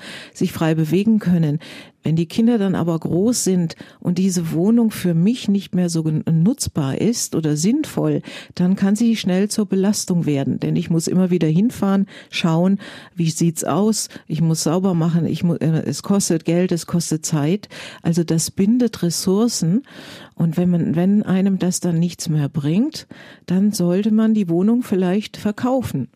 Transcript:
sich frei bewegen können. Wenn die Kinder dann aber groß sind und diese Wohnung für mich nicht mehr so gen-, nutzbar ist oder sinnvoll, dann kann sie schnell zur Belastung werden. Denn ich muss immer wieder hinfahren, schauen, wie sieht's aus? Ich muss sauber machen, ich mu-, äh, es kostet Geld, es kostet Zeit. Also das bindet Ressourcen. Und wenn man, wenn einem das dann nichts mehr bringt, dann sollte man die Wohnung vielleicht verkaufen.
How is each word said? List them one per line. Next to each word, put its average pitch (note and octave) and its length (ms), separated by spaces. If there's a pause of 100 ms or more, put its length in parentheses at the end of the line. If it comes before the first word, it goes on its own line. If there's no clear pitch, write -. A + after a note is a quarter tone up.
(340)
sich - 180
frei D#3+ 220
bewegen F3+ 440
können. E3 400 (440)
Wenn D#3 140
die E3 100
Kinder A#3 300
dann G3 180
aber E3 240
groß G3+ 460
sind F3+ 300 (260)
und F3 160
diese F3+ 360
Wohnung A3 380
für F3+ 220
mich F#3 360
nicht G3+ 260
mehr F3 160
so E3 120
gen-, D#3 280
nutzbar E3 680
ist - 360
oder D3+ 240
sinnvoll, D#3 640 (320)
dann F3+ 200
kann G3+ 220
sie A3+ 200
schnell G3 340
zur G#3+ 160
Belastung F#3+ 580
werden. C#3 360
Denn D#3 160
ich E3+ 120
muss E3 200
immer F#3 220
wieder F3 180
hinfahren, G3 580 (240)
schauen, F3+ 480 (360)
wie E3+ 140
sieht's E3 360
aus? G3+ 440 (180)
Ich D#3+ 140
muss D#3+ 220
sauber F#3 320
machen, E3 320
ich - 180
mu-, E3+ 120
äh, D#3+ 280
es - 180
kostet F#3+ 440
Geld, F3 260
es E3+ 140
kostet D#3+ 400
Zeit. D#3 420 (320)
Also E3+ 240
das E3 260
bindet A3+ 520
Ressourcen. F#3+ 800 (520)
Und E3 220
wenn F3+ 140
man, E3+ 260
wenn G3 260
einem F#3+ 360
das F3+ 220
dann E3+ 180
nichts E3+ 320
mehr D3+ 180
bringt, E3 580 (380)
dann G3 280
sollte F#3 380
man A3 220
die G#3+ 160
Wohnung G3+ 340
vielleicht F#3+ 540
verkaufen. A3 800